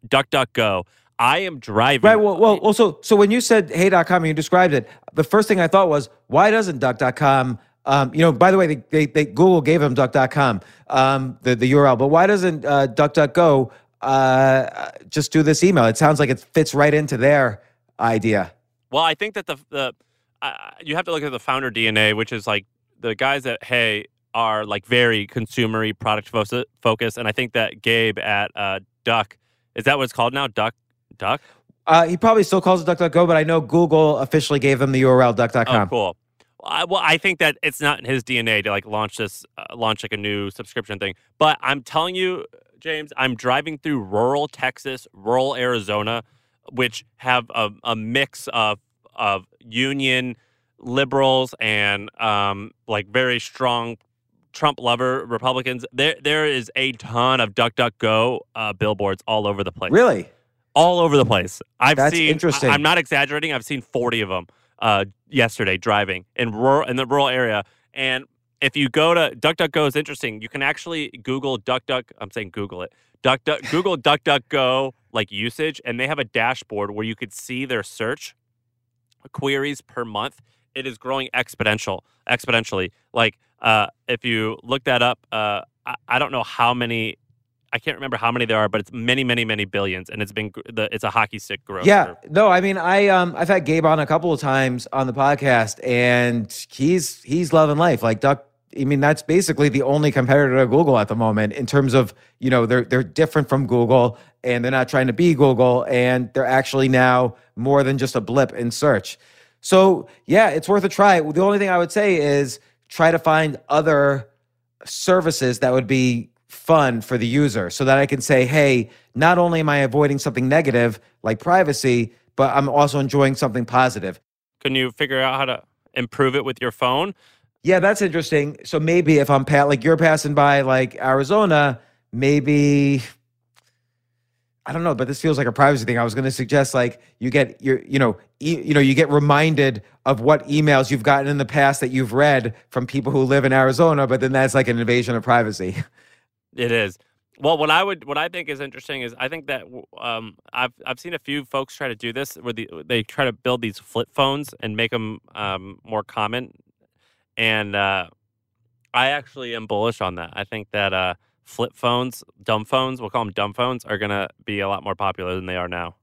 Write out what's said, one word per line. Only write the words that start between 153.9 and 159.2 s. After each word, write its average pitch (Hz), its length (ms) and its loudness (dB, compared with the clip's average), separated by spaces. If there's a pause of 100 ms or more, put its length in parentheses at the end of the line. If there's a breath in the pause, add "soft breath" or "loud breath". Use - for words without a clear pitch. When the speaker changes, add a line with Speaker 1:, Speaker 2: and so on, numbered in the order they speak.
Speaker 1:
phones 139 480 -4
and 107 180 -8
make 113 160 -4
'em, 110 280 -8 (160)
um, 98 480 -8
more 107 180 -8
common. 110 480 -6 (840)
And, 107 400 -2
uh, 98 320 -2 (840)
I 127 180 0
actually 135 440 -10